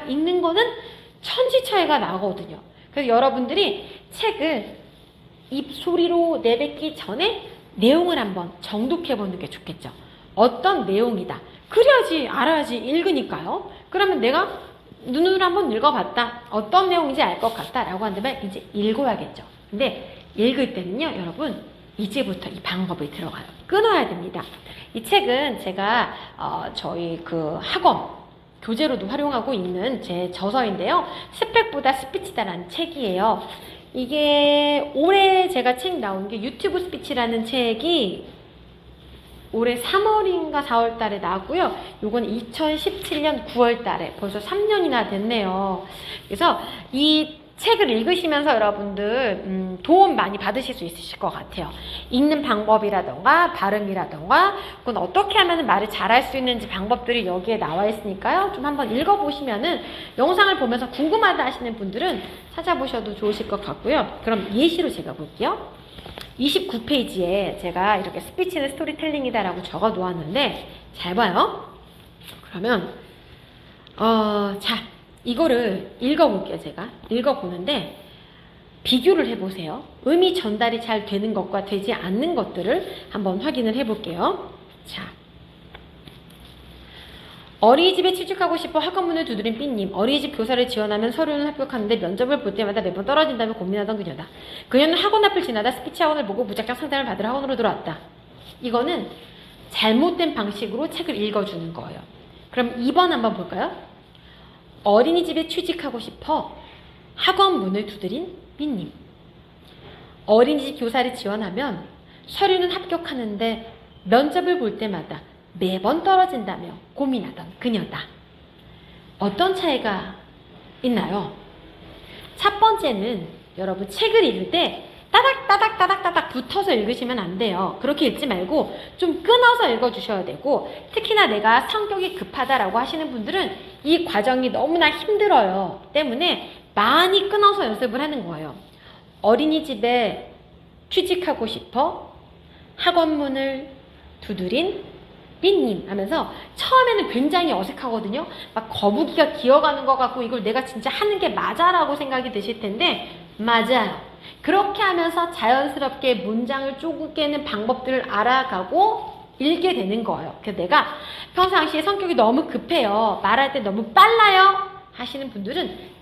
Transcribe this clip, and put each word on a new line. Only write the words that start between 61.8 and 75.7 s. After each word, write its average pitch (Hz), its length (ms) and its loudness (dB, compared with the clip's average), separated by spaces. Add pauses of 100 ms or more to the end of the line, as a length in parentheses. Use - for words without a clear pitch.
찾아보셔도 262 640 -2
좋으실 208 320 -2
것 196 160 -4
같고요. - 600 -2
그럼 208 300 -2
예시로 330 340 2
제가 - 260 -8
볼게요. 214 640 -6 (640)
이십구 269 460 -2
페이지에 190 760 -2
제가 180 360 0
이렇게 185 240 -6
"스피치는 359 500 -4
스토리텔링이다"라고 269 920 -4
적어 180 280 -2
놓았는데, 185 800 -4 (260)
잘 180 220 -6
봐요. 226 480 2 (800)
그러면, 196 520 -2 (1000)
어, 208 640 2
자, 233 160 -4 (520)
이거를 240 720 0